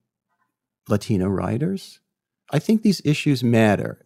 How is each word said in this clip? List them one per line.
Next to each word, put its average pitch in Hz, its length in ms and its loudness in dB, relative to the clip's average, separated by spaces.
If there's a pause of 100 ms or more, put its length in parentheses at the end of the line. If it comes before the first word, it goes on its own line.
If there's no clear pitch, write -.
(880)
Latino 104 380 -2
writers. 110 720 -4 (520)
I 147 80 0
think 220 220 0
these 196 240 2
issues 139 400 0
matter. 110 600 2